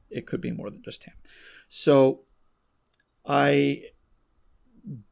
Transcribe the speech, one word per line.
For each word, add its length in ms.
it 160
could 160
be 100
more 180
than 120
just 220
him. 100
So 520
I 580